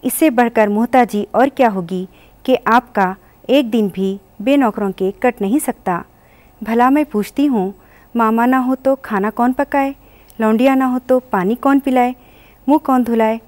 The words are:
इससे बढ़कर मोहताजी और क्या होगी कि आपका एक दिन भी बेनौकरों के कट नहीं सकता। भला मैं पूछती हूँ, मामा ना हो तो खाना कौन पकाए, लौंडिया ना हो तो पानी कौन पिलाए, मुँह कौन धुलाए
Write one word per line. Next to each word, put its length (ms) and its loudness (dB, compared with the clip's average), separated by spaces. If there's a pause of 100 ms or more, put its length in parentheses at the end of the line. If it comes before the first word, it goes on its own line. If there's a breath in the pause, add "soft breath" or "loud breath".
इससे 280 0
बढ़कर 380 0
मोहताजी 560 0 (100)
और 160 2
क्या 180 2
होगी 380 -6 (380 soft breath)
कि 100 2 (120)
आपका 480 0 (340 soft breath)
एक 220 2
दिन 180 0
भी 300 -4 (220)
बेनौकरों 520 0
के 180 -4 (100)
कट 200 -2
नहीं 180 0
सकता। 440 -6 (580 soft breath)
भला 280 2
मैं 160 2
पूछती 400 -2
हूँ, 280 -2 (420 soft breath)
मामा 300 2
ना 140 2
हो 180 0
तो 180 0 (100)
खाना 260 -2
कौन 220 0
पकाए, 420 -2 (440 soft breath)
लौंडिया 360 2
ना 100 0
हो 140 -2
तो 200 0 (120)
पानी 260 0
कौन 220 2
पिलाए, 340 0 (540 soft breath)
मुँह 120 4
कौन 240 0
धुलाए 440 0